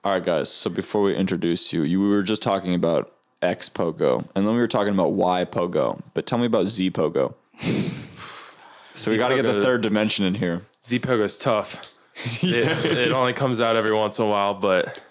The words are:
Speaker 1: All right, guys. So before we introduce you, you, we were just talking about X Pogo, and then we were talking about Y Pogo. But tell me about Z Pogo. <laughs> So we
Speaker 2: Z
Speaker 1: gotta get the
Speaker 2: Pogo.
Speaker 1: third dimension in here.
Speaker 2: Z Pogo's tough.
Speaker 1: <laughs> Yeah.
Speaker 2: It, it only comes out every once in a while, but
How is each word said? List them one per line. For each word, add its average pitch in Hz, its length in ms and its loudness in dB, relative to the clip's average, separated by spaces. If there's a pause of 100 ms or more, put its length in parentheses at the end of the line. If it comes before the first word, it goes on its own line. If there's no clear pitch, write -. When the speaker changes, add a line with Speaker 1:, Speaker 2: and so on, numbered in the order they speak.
Speaker 1:
All 98 80 2
right, 90 120 0
guys. 82 260 0
So - 180 -4
before 95 340 -2
we 98 120 2
introduce 87 580 0
you, 85 120 0
you, 90 160 2
we 101 80 2
were 101 160 2
just 107 180 -2
talking 92 320 0
about 82 380 0 (280)
X 87 280 -2
Pogo, 80 680 0
and 98 120 0
then 110 80 0
we 120 60 0
were 117 60 2
talking 104 260 0
about 87 200 2
Y 90 320 0
Pogo. 87 560 -2 (120)
But - 140 -4
tell 120 120 -2
me 120 80 2
about 104 220 2
Z 92 220 0
Pogo. 76 440 -2 (260)
<laughs> - 380 -4 (960)
So - 160 -2
we 110 60 2
Speaker 2:
Z 110 40 2
Speaker 1:
gotta 127 160 2
get 131 80 2
the 117 100 2
Speaker 2:
Pogo. 101 80 2
Speaker 1:
third 123 180 4
dimension 104 460 2
in 92 80 0
here. 92 260 -2 (240)
Speaker 2:
Z 120 140 -2
Pogo's 113 400 0
tough. - 560 -4 (200)
Speaker 1:
<laughs> - 280 -4
Yeah. 156 420 2
Speaker 2:
It, 160 140 2
it 120 140 2
only 127 200 2
comes 127 300 0
out 113 120 2
every 107 200 2
once 107 240 0
in 113 80 2
a - 20 2
while, 101 240 2
but 95 480 0 (100)